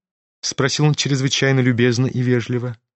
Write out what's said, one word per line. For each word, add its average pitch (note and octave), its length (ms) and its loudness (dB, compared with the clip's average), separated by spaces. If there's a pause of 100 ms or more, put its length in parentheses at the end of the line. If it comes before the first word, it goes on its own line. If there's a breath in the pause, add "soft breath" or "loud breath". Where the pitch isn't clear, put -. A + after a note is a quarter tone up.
(400)
спросил - 460 -2
он D3+ 80 2
чрезвычайно C3+ 680 0
любезно B2 460 2
и - 140 -4
вежливо. B2 560 -2 (200)